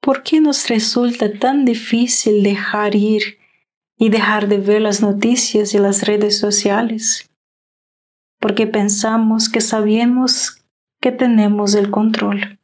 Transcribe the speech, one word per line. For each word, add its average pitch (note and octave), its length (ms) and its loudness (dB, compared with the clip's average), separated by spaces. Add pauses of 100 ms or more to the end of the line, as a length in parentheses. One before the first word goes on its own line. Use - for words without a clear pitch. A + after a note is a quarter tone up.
¿Por C4+ 200 -2
qué D#4 160 4
nos D4 280 2
resulta A#3 640 0
tan C4+ 320 0
difícil A3+ 760 0
dejar G3+ 540 -2
ir G#3 420 0 (580)
y A3 120 2
dejar G#3 400 0
de G3+ 100 2
ver G#3 240 2
las G#3 180 0
noticias G#3 720 0
y G3+ 40 2
las G3 280 0
redes G#3 320 0
sociales? G#3 920 -2 (1080)
Porque G#3+ 260 0
pensamos A3 840 0
que A3+ 120 -2
sabemos A3+ 1000 0 (400)
que B3+ 120 0
tenemos G#3 640 2
el G3+ 160 0
control. G#3+ 720 -2